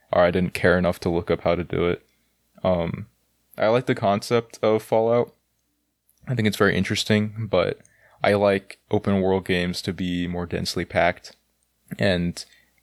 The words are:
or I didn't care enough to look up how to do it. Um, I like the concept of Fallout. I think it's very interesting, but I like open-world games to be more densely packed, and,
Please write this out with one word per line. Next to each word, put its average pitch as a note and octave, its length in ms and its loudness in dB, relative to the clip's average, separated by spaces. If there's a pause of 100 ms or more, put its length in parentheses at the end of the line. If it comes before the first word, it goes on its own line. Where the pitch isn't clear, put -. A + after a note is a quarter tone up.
(100)
or F2+ 120 4
I F2 100 4
didn't F2+ 200 0
care F2+ 240 2
enough F2+ 240 0
to - 80 -2
look E2+ 220 -2
up E2+ 120 -2
how E2+ 120 2
to F2 80 -4
do F2 240 -2
it. - 180 -2 (600)
Um, F2+ 420 -2 (500)
I G#2 120 0
like B2 180 2
the C3 80 2
concept A2+ 680 -2
of A2 200 2
Fallout. A#2 500 0 (960)
I C3 60 -2
think A2 140 4
it's G2 80 -2
very F#2+ 200 4
interesting, G#2+ 720 -2
but - 300 0 (420)
I G2+ 140 4
like G2+ 460 0 (100)
open-world F#2+ 540 0
games F2+ 380 -2
to G2 100 -6
be F2 340 -4
more F2 180 -6
densely F2 400 -6
packed, - 520 -2 (640)
and, F2 440 -2 (380)